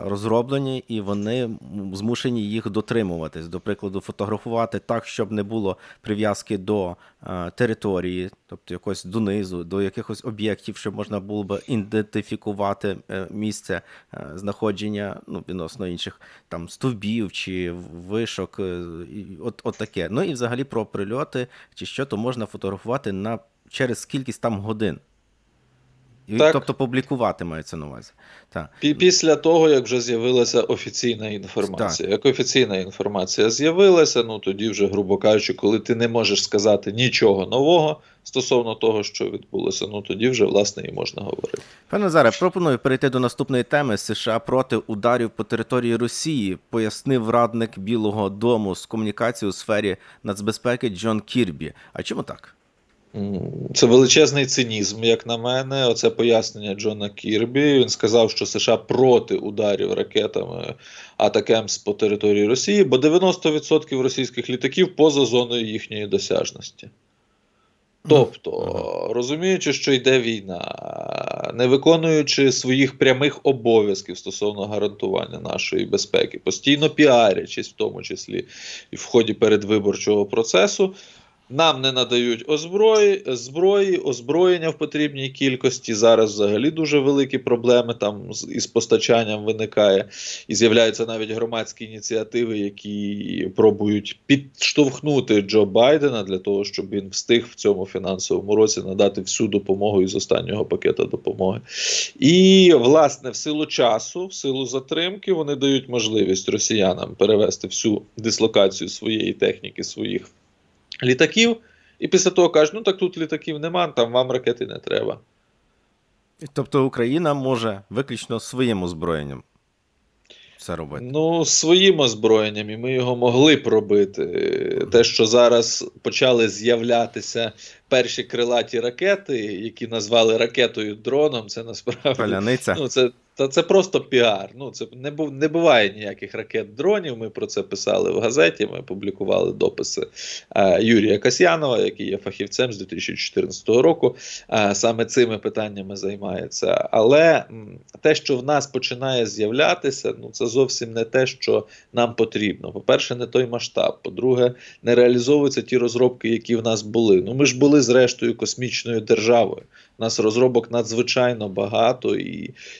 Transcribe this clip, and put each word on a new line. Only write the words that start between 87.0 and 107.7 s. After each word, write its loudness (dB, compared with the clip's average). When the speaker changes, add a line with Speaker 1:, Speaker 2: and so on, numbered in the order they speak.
Speaker 2:
проблеми 2
там -6
з, -10
із -6
постачанням 2
виникає. 2
І -4
з'являються 4
навіть -6
громадські -6
ініціативи, -4
які -6
пробують 2
підштовхнути 0
Джо 4
Байдена 4
для -4
того, -2
щоб -8
він -6
встиг 0
в -20
цьому 0
фінансовому -2
році 4
надати 0
всю -2
допомогу 0
із -2
останнього -2
пакета -2
допомоги. -4
І, 8
власне, 4
в -12
силу -4
часу, 0
в -16
силу -4
затримки, -4
вони -2
дають 0
можливість 0
росіянам 0
перевести 2
всю -2